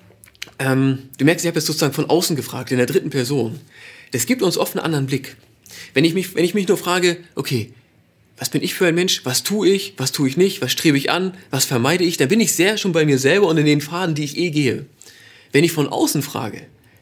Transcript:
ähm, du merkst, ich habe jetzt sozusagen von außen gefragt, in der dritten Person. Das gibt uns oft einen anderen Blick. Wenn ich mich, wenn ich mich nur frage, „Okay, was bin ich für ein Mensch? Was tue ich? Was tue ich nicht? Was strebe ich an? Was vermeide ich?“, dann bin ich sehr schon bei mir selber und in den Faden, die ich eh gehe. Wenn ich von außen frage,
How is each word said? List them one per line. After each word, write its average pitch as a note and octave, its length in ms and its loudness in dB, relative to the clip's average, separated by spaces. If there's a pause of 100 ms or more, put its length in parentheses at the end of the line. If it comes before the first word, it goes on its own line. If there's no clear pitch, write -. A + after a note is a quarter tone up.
(580)
ähm, C3+ 600 0
du C#3 60 0
merkst, E3 200 4
ich E3+ 40 2
habe E3 100 -2
jetzt D3+ 80 -2
sozusagen D3+ 280 -2
von D3 140 -2
außen E3 280 2
gefragt, B2 340 -8
in C3 80 0
der B2 80 4
dritten C3+ 240 -2
Person. B2 480 -2 (540)
Das - 140 -2
gibt B3+ 160 0
uns F3+ 140 0
oft - 200 -2
einen - 80 -4
anderen D3 220 0
Blick. C3 300 -6 (580)
Wenn E3+ 100 4
ich E3 100 2
mich, F#3 200 -4
wenn E3 100 2
ich F3+ 100 -2
mich G3 140 -2
nur F#3 100 2
frage, F3 400 0 (160)
„Okay, B2+ 380 -6 (680)
was B2+ 100 -8
bin - 140 -2
ich - 120 -6
für F#3+ 120 2
ein E3 80 2
Mensch? F3+ 300 -2
Was B2+ 180 -2
tue G3 260 0
ich? G3 280 0
Was C3 160 -4
tue C#3 160 0
ich C3 80 -2
nicht? F#3+ 260 2
Was B2+ 100 -2
strebe D3 240 2
ich C#3 140 0
an? F#3 240 -2 (160)
Was C3 140 0
vermeide C#3+ 400 2
ich?“, E3+ 120 0
dann D#3 120 2
bin G#3+ 120 4
ich G#3 120 2
sehr G#3 260 2
schon F#3+ 140 -2
bei D#3 120 2
mir C#3 140 4
selber E3+ 300 4
und E3 100 2
in D3+ 80 4
den D3 140 4
Faden, E3+ 340 -4
die D3 100 -4
ich C#3 140 -8
eh F3 120 0
gehe. C#3+ 360 -2 (680)
Wenn D3 120 6
ich E3 80 0
von D3 160 0
außen D3+ 340 0
frage, - 400 -8 (400)